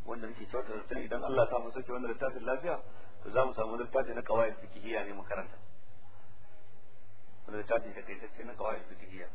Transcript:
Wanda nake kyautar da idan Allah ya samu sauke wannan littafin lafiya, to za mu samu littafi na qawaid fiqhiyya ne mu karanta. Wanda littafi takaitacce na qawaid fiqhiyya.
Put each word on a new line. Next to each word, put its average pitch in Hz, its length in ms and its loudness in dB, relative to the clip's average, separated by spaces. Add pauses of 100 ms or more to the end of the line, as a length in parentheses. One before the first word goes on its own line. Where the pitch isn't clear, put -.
Wanda 117 220 -2
nake 107 200 -4
kyautar 107 420 0
da 131 100 0
idan 120 260 0
Allah 127 200 6
ya 113 60 4
samu 117 200 0
sauke 127 220 0
wannan 123 180 0
littafin 127 340 0
lafiya, 135 380 0 (400)
to - 80 0
za 127 140 6
mu 127 80 2
samu 113 240 0
littafi 120 380 2
na 120 80 0
qawaid 110 360 4
fiqhiyya 107 460 -2
ne 101 80 -2
mu 98 120 -2
karanta. - 320 -2 (1900)
Wanda 104 140 0
littafi 113 320 2
takaitacce - 520 -2
na 120 100 -4
qawaid 107 340 0
fiqhiyya. 92 460 -2